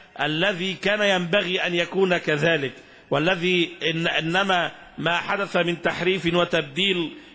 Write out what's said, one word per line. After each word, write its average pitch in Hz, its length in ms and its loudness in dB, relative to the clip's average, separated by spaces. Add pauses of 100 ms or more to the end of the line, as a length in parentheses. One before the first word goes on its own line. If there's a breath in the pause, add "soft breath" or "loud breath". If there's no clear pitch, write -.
(220 loud breath)
الذي 175 520 -2
كان 202 280 0
ينبغي 185 580 2
أن 175 160 -2
يكون 175 420 2
كذلك، 151 560 0 (380 loud breath)
والذي 170 580 2 (140)
إن-، 165 240 0
إنما 165 640 0 (260)
ما 165 200 0
حدث 196 400 -2
من 170 240 0
تحريف 170 520 0
وتبديل 170 800 0 (220 loud breath)